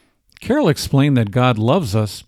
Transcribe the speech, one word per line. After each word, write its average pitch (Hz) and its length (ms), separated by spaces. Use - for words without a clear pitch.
Carol 262 280
explained 139 480
that 110 140
God 123 260
loves 117 380
us, 107 340